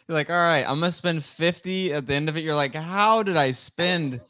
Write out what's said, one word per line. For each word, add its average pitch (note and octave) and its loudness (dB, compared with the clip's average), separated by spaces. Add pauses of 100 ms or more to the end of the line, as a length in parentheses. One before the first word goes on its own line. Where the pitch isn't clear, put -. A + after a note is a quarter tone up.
You're E3 -2
like, D3 -2
"All E3+ 0
right, E3+ 4
I'm C#3+ 0
gonna F3 0
spend E3 -2
fifty F3+ -2
at C#3+ -4
the C#3 -2
end D3+ -2
of D3+ -2
it." E3 -6
You're D#3 -2
like, C#3+ 0
"How G3+ 2
did F#3+ 0
I C3+ 4
spend E3 -2 (100)